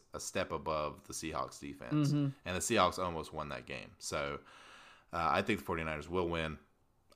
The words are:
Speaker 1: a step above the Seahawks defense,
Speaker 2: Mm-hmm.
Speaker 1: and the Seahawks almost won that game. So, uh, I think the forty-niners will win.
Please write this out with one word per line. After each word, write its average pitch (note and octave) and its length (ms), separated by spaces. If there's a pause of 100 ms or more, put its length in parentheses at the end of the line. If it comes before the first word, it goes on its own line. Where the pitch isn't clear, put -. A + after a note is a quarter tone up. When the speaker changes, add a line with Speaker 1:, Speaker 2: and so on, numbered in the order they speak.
(120)
Speaker 1:
a D2 80
step F#2 320
above D2+ 540
the - 80
Seahawks D2 440
defense, C#3+ 500
Speaker 2:
Mm-hmm. C#3+ 180 (180)
Speaker 1:
and F#2 120
the F2+ 40
Seahawks F#2 380
almost E2+ 340
won D#2 160
that B1+ 160
game. B1+ 340
So, C#2+ 420 (720)
uh, E2 180
I F2+ 80
think G2+ 200
the - 40
forty-niners D#2+ 460
will F2 180
win. D#2+ 300 (580)